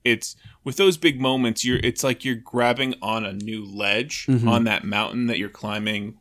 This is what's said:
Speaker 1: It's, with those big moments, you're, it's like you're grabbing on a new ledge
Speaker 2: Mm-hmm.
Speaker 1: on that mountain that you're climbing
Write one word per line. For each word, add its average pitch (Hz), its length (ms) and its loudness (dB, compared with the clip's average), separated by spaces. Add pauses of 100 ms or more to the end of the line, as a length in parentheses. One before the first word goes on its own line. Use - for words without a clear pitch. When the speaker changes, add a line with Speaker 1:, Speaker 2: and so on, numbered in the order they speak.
Speaker 1:
It's, 117 320 2 (300)
with 131 100 -6
those 190 220 4
big 147 240 2
moments, 131 420 2
you're, 123 180 0
it's 123 220 0
like 131 220 -2
you're 131 100 0
grabbing 123 640 0
on 110 240 -4
a 98 60 -8
new 104 320 -8
ledge 101 640 -4
Speaker 2:
Mm-hmm. 120 220 4
Speaker 1:
on 117 160 4
that 107 180 0
mountain 107 440 -2
that 117 100 -2
you're 101 100 -4
climbing 107 720 -6